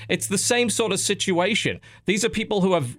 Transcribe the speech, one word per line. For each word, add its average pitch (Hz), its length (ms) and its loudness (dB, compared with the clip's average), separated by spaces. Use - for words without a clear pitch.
It's - 200 -2
the 196 100 -2
same 240 320 2
sort 220 240 0
of - 80 -2
situation. 185 800 0
These 214 180 2
are 226 60 2
people 214 320 -2
who 190 100 4
are 165 120 2